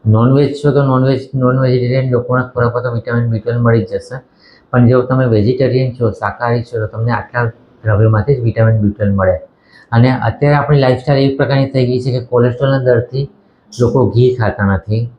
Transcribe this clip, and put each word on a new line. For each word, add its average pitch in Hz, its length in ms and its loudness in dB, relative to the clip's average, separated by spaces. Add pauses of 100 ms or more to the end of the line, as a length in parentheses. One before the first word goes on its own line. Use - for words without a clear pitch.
નોનવેજ 123 480 2
છો 143 180 -2
તો 139 120 2
નોનવેજ, 131 360 0 (160)
નોન 127 240 0
વેજીટેરિયન 127 520 0
લોકોના 127 360 -2
ખોરાકમાં 120 360 -2
તો 123 100 -4
વિટામિન 117 360 -2
બી 113 100 -2
ટ્વેલ્વ 120 220 -4
મળી 117 220 2
જ - 20 -4
જશે, - 360 -10 (500)
પણ 123 160 4
જો 127 140 4
તમે 131 240 0
વેજીટેરિયન 123 680 0
છો, 110 180 -2
શાકાહારી 117 520 -4
છો 117 160 -8
તો 107 80 -4
તમને 113 240 -4
આટલા 117 340 -4 (380)
દ્રવ્યોમાંથી 110 520 2
જ 123 40 -8
વિટામિન 110 420 2
બી 101 80 2
ટ્વેલ્વ 101 260 -2
મળે. 92 240 0 (520)
અને 120 200 2
અત્યારે 127 440 0
આપણી 143 240 2
લાઇફસ્ટાઇલ 135 440 0
એવી 135 120 0
પ્રકારની 139 300 0
થઈ 131 200 0
ગઈ 123 160 -2
છે 127 180 -2
કે 120 60 -8
કોલેસ્ટ્રોલના 123 520 0
દરથી 127 520 0 (520)
લોકો 117 280 2
ઘી 123 260 2
ખાતા 101 400 -2
નથી 113 440 -4